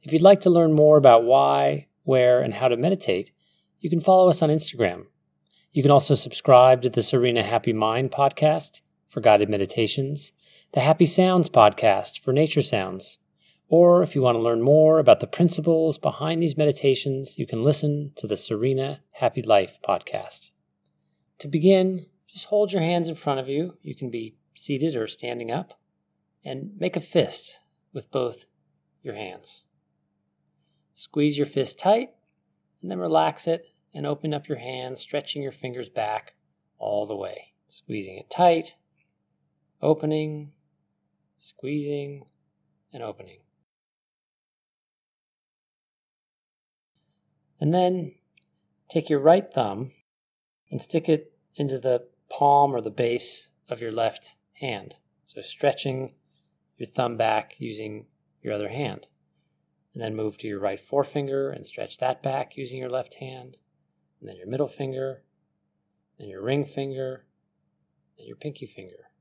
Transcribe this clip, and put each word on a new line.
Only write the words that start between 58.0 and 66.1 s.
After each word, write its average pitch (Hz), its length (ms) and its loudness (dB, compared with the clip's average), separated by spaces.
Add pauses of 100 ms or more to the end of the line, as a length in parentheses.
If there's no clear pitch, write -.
your 107 140 -8
other 104 160 -8
hand. 120 360 -10 (840)
And 113 100 -12
then 110 140 -8
move 110 220 -8
to - 80 -16
your 101 120 -10
right 98 220 -6
forefinger 139 720 -6
and - 160 -16
stretch - 320 -14
that 127 240 -6
back 135 340 -8
using 131 220 -14
your 127 100 -12
left 123 280 -10
hand. 131 420 -20 (600)
And - 80 -20
then 95 120 -18
your 92 80 -18
middle 135 200 -4
finger, 135 560 -10 (960)